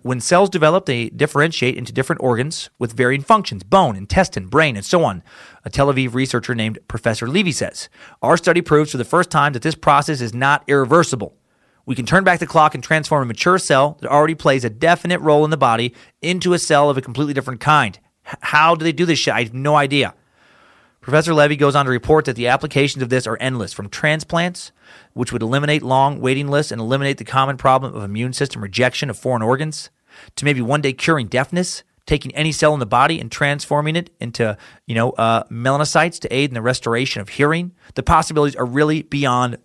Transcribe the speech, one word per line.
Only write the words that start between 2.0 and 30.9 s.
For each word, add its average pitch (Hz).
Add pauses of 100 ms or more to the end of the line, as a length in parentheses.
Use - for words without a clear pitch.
organs 127
with 117
varying 127
functions, 190
bone, 135
intestine, 98
brain, 135
and 98
so 170
on," 95 (420)
a -
Tel 143
Aviv 127
researcher 127
named 110 (100)
Professor 113
Levy 180
says. - (340)
"Our 160
study 170
proves 151
for 139
the 120
first 170
time 143
that 117
this 156
process 143
is 113
not 139
irreversible. 143 (480)
We 127
can 120
turn 190
back 180
the 170
clock 151
and 127
transform 151
a -
mature 180
cell 147
that -
already 151
plays 135
a 113
definite 170
role 151
in 151
the 160
body 123 (300)
into 180
a 170
cell 147
of 135
a 131
completely 139
different 131
kind." 139 (280)
H-, -
how 160
do 160
they 165
do 160
this 165
shit? 120
I 120
have 113
no 139
idea. 139 (840)
Professor 156
Levy 147
goes 139
on 143
to 127
report 151
that 123
the 120
applications 135
of 120
this 127
are 113
endless, 123
from 101
transplants, 165 (440)
which 120
would 117
eliminate 143
long 135
waiting 135
lists 147
and 113
eliminate 135
the 113
common 135
problem 131
of 107
immune 113
system 127
rejection 123
of -
foreign 123
organs, 139 (460)
to -
maybe 135
one 139
day 135